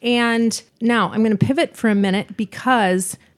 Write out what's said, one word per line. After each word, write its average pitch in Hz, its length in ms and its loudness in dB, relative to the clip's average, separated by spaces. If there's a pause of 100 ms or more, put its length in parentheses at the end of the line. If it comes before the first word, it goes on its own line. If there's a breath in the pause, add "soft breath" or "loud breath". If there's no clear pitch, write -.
and 233 600 0 (180)
now 226 320 0
I'm 220 100 -2
gonna 220 140 2
pivot 269 400 0
for 226 140 -2
a 208 60 2
minute 196 420 -2
because 196 800 -2 (200 soft breath)